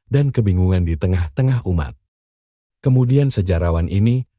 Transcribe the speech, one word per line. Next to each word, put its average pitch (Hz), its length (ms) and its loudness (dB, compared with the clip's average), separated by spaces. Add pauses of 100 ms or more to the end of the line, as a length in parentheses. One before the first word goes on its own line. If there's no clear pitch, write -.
dan 139 240 0
kebingungan 92 560 2
di 82 80 0
tengah-tengah 95 720 -2
umat. 80 320 -4 (800)
Kemudian 131 560 0
sejarawan 85 560 -2
ini 117 480 0